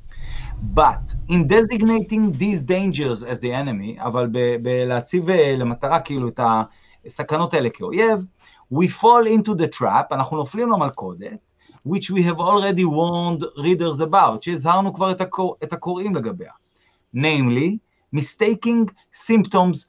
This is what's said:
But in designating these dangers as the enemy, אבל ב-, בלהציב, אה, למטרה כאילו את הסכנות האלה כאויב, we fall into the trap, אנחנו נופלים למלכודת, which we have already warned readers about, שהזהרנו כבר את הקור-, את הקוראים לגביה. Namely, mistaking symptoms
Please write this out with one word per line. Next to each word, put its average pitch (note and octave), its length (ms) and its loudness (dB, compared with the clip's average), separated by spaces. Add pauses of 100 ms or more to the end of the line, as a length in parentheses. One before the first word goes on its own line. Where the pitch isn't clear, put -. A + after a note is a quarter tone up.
(760)
But - 400 2 (140)
in E3+ 180 4
designating A3 840 2
these F3 300 -2
dangers C#3+ 600 0
as A#2+ 160 -6
the A#2+ 120 -4
enemy, A#2 480 -6
אבל A#2+ 340 -2
ב-, B2 300 0
בלהציב, B2+ 680 -2
אה, D3 260 4
למטרה B2+ 440 0
כאילו C#3 280 -4
את A2+ 120 -8 (640)
הסכנות D#3+ 480 -4
האלה C3 160 2
כאויב, G3 560 0 (460)
we E3+ 160 2
fall A#3 380 6
into G#3+ 280 2
the D#3 240 -2
trap, A#2+ 340 0
אנחנו C3+ 240 -4
נופלים G#3 340 -4
למלכודת, C3+ 680 -4 (480)
which F#3 240 -4
we F#3 120 2
have E3+ 180 0
already F#3+ 440 2
warned E3+ 600 0 (120)
readers D#3 440 0
about, D#3 420 2
שהזהרנו F3 520 0
כבר F#3+ 160 0
את F#3 100 -4
הקור-, F#3 420 -4
את D#3 100 -8
הקוראים F3+ 420 -6
לגביה. A2 380 -8 (640)
Namely, D3 600 0 (360)
mistaking A3+ 760 0 (220)
symptoms F#3 760 0